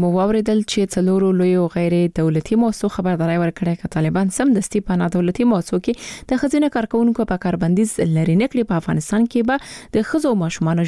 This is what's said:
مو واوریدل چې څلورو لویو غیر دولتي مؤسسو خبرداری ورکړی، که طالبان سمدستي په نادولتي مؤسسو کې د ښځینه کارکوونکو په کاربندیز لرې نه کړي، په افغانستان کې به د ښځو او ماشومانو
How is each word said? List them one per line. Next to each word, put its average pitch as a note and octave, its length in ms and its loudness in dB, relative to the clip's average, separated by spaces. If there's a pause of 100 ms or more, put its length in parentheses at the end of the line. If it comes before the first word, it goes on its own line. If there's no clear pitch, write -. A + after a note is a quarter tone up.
مو F3 80 2
واوریدل G#3+ 520 0
چې G3+ 320 -2
څلورو F#3+ 380 2
لویو F3+ 420 2
غیر F3 180 0 (240)
دولتي D#3+ 440 0
مؤسسو G#3+ 280 0
خبرداری E3+ 500 -2
ورکړی، E3+ 440 -2
که - 60 -6
طالبان F3 420 0
سمدستي G#3 500 0
په F#3 200 -2
نادولتي F3 440 0
مؤسسو F#3 340 0
کې A3 140 -4 (380)
د B3+ 100 0
ښځینه D4 360 2
کارکوونکو A#3 540 0
په F#3 140 -2
کاربندیز F3+ 560 0
لرې D#3+ 400 2
نه B3+ 60 2
کړي، B3 240 0
په F#3 40 0
افغانستان E3+ 520 0
کې A#3 140 0 (100)
به C4+ 60 2 (380)
د A3 140 0
ښځو D#4 180 0
او A3 140 2
ماشومانو E3+ 480 0